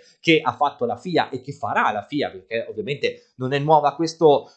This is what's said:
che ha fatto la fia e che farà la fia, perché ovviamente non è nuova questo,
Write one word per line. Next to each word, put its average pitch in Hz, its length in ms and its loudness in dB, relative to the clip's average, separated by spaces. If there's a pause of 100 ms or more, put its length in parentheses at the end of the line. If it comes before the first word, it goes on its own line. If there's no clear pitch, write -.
(220)
che 160 200 4
ha 127 120 -2
fatto 139 320 -2
la 110 100 -4
fia 151 340 -2
e 131 120 -10
che 143 100 -14
farà 135 400 -2
la 104 100 -6
fia, 120 280 -4
perché 104 400 -8
ovviamente 107 640 -6
non 127 160 -6
è 139 80 -2
nuova 147 360 2
questo, 160 600 4